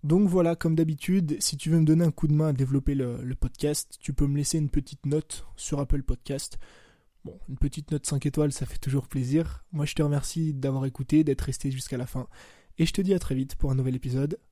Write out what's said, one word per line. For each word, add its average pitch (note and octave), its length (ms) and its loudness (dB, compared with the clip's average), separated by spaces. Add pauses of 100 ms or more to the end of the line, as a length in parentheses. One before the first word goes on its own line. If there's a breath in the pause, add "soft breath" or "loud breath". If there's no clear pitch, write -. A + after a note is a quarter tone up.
Donc F3+ 260 4
voilà, E3+ 260 4
comme E3 200 0
d'habitude, D#3+ 640 2
si - 160 -2
tu D3+ 140 -4
veux E3 80 6
me D#3+ 80 6
donner D#3+ 180 6
un D#3+ 60 4
coup - 160 -2
de D3+ 80 4
main D#3 140 4
à D3+ 40 2
développer C3+ 420 2
le, B2 280 -2
le B2+ 120 -6
podcast, - 680 -2
tu - 120 -6
peux C#3+ 140 2
me C#3+ 100 2
laisser D3 220 0
une D3+ 100 0
petite - 380 -4
note D3+ 400 -4 (100)
sur - 240 -4
Apple C#3 220 2
Podcast. - 560 -4 (640 soft breath)
Bon, - 140 -14 (100)
une C3+ 80 -10
petite - 340 -2
note D3+ 140 -2
cinq C#3+ 220 0
étoiles, D3 260 2
ça - 140 -6
fait - 100 -6
toujours C3+ 320 -2
plaisir. C#3 640 -2
Moi, D3+ 140 -2
je - 80 -6
te - 80 0
remercie D3 500 0
d'avoir C3+ 320 -2
écouté, C#3 400 2
d'être C#3+ 160 0
resté C#3 300 -4
jusqu'à C3 260 -6
la B2 80 -4
fin. B2 220 -8 (500 loud breath)
Et D#3+ 80 2
je - 80 0
te - 80 -2
dis G3 140 2
à F3+ 40 0
très - 160 -2
vite C3 200 -4
pour - 160 2
un C3 60 2
nouvel B2+ 200 0
épisode. C3+ 420 -2 (140)